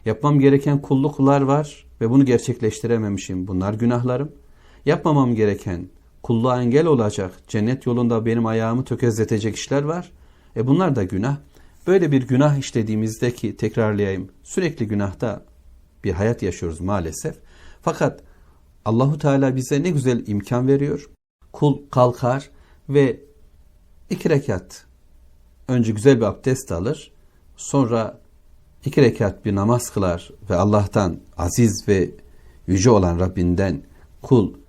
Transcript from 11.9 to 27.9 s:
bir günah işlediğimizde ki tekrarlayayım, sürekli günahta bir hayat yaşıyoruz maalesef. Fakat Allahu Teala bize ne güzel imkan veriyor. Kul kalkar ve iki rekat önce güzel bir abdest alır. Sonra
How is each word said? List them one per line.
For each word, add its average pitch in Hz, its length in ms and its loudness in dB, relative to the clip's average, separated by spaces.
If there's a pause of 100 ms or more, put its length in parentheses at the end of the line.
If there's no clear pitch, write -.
bir 135 100 4
günah 135 340 2
işlediğimizde 110 800 -4
ki - 220 -8
tekrarlayayım, 104 760 -2 (120)
sürekli 151 440 -4
günahta 101 580 -4 (600)
bir 98 80 -2
hayat 104 300 -2
yaşıyoruz 85 380 -6
maalesef. 92 560 -6 (460)
Fakat 160 400 -2 (640)
Allahu 131 340 0
Teala 139 380 0
bize 139 260 -2
ne 180 80 -2
güzel 127 360 0
imkan 120 420 -2
veriyor. 143 420 -2 (420)
Kul 147 260 0 (120)
kalkar 123 600 0 (380)
ve 139 320 2 (920)
iki 180 200 -2
rekat - 560 -4 (800)
önce 120 240 2
güzel 120 240 6
bir 113 80 0
abdest 117 480 -4
alır. 101 400 -6 (440)
Sonra 113 640 -2 (640)